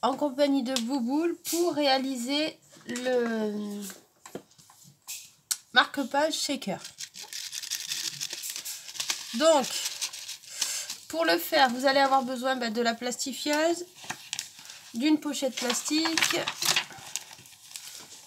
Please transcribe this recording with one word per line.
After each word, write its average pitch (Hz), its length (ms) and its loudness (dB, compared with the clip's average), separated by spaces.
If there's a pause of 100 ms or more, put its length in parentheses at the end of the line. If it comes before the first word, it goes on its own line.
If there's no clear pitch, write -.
en 247 120 2
compagnie 277 480 2
de 262 200 0
Bouboule 277 520 0 (140)
pour 339 240 2
réaliser 269 840 2 (280)
le 220 960 -2 (1900)
marque-page 277 640 2
shaker. 196 440 -2 (2500)
Donc, 285 320 6 (1400)
pour 330 160 0
le 339 140 4
faire, 294 320 6
vous 254 160 0
allez 269 140 6
avoir 269 220 6
besoin, 262 340 -2
bah, 240 120 -2
de 226 140 0
la 233 100 4
plastifieuse, 294 960 0 (1040)
d'une 302 260 4
pochette 277 380 -2
plastique, 320 800 2 (1900)